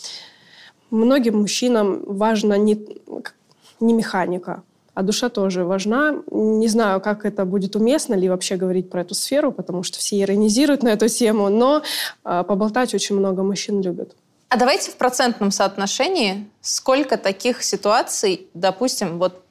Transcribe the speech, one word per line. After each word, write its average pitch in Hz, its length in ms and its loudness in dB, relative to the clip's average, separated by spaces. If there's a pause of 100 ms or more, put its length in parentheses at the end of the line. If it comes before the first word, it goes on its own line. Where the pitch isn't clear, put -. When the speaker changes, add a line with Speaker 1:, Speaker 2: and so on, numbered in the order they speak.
(920)
Speaker 1:
многим 233 480 4
мужчинам 208 680 0
важна 208 520 2
не, 214 280 2 (920)
не 233 140 2
механика, 180 680 -4 (320)
а 196 80 -4
душа 214 280 -2
тоже 190 340 -2
важна. 208 680 0
Не 220 380 2
знаю, 208 340 2
как 208 240 -2
это 202 200 -2
будет 190 300 -2
уместно 240 380 2
ли 185 160 2
вообще 185 280 -2
говорить 185 340 -2
про 180 100 -4
эту 175 140 -8
сферу, 277 360 0
потому 180 300 -6
что - 160 -8
все - 240 -2
иронизируют 214 640 4
на 233 60 4
эту 214 180 4
тему, 214 420 2
но, 254 320 4 (420)
а, 180 200 0
поболтать 214 500 0
очень 202 220 -2
много 196 260 0
мужчин 196 400 -2
любят. 180 340 -6 (380)
Speaker 2:
А - 20 2
давайте 247 360 2
в - 60 -18
процентном 254 520 0
соотношении, 202 1000 -2 (140)
сколько 262 560 0
таких 208 460 -2
ситуаций, 208 880 0
допустим, 190 640 -2
вот 180 340 -2